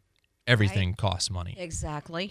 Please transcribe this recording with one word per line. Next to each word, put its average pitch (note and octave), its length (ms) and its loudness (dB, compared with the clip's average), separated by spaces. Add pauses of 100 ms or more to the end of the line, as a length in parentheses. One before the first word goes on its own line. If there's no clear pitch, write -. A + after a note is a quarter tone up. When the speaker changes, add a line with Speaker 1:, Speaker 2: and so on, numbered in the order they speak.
(460)
Speaker 1:
Everything G2 440 4
Speaker 2:
Right. - 60 -2
Speaker 1:
costs F2+ 320 0
money. F2+ 300 -6
Speaker 2:
Exactly. E3 720 -6